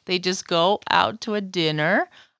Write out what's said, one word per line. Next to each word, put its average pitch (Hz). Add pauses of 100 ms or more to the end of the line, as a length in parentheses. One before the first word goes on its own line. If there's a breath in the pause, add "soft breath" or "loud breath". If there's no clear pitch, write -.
They 185
just 185
go 175 (100)
out -
to 214
a 208
dinner. 180 (320 soft breath)